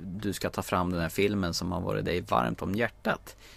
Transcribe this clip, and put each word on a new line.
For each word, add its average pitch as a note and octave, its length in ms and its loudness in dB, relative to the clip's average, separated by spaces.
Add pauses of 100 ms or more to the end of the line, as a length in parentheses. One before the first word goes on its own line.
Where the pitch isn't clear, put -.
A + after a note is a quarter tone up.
(220)
du G2+ 120 -2
ska - 160 -2
ta F#2+ 120 -2
fram F2+ 300 2
den F2 100 0
här E2 80 0
filmen G2 440 2
som F2+ 180 -2
har F2 100 0
varit G2+ 240 -2
dig F2 160 0
varmt - 400 2
om F#2 140 -2
hjärtat. - 600 -2 (220)